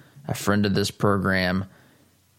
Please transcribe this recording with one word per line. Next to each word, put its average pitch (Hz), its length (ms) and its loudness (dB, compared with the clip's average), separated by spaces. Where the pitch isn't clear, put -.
A - 60 -4
friend 104 320 0
of 101 80 0
this 101 160 0
program. 95 760 0